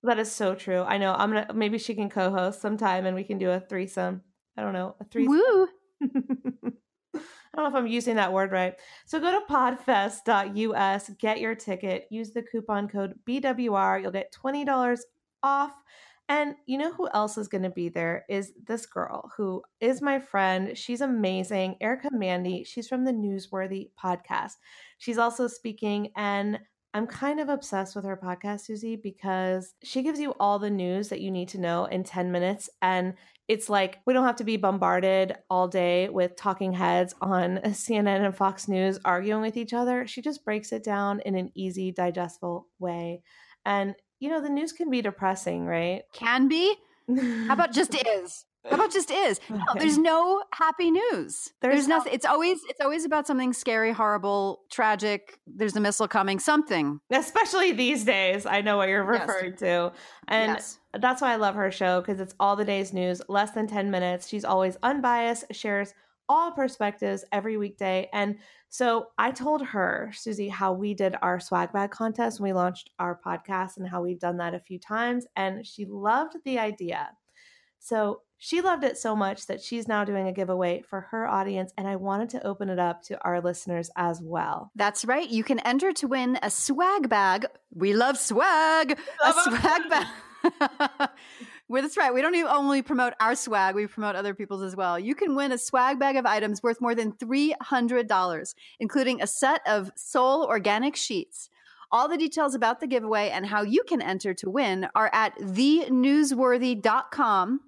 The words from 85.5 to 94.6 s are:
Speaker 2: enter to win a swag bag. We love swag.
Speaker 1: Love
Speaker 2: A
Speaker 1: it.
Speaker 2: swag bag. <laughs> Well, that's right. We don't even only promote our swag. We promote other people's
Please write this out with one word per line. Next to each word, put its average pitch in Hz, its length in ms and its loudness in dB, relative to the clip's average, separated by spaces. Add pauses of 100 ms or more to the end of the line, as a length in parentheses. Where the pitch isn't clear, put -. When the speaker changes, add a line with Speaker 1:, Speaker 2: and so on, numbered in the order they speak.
Speaker 2:
enter 269 340 2
to 294 140 -2
win 254 340 0
a 208 80 -2
swag 339 600 2
bag. 202 360 4 (280)
We 190 200 2
love 247 240 4
swag. 311 800 4 (260)
Speaker 1:
Love - 120 6
Speaker 2:
A 330 40 6 (140)
Speaker 1:
it. 240 60 0
Speaker 2:
swag 330 300 2
bag. 311 180 2 (360)
<laughs> - 680 0 (580)
Well, 247 140 0
that's 302 140 -4
right. 277 180 4
We 254 80 4
don't 330 140 2
even 330 160 2
only 277 300 4
promote 247 400 0
our 226 120 4
swag. 196 420 0
We 208 120 -2
promote 208 300 -4
other 202 160 -4
people's 196 280 -8